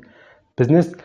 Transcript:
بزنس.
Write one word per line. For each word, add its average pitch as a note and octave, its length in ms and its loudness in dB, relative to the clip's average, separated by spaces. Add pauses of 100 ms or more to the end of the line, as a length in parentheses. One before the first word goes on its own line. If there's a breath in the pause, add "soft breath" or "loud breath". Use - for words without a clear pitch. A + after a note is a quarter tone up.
(580 soft breath)
بزنس. D#3+ 460 0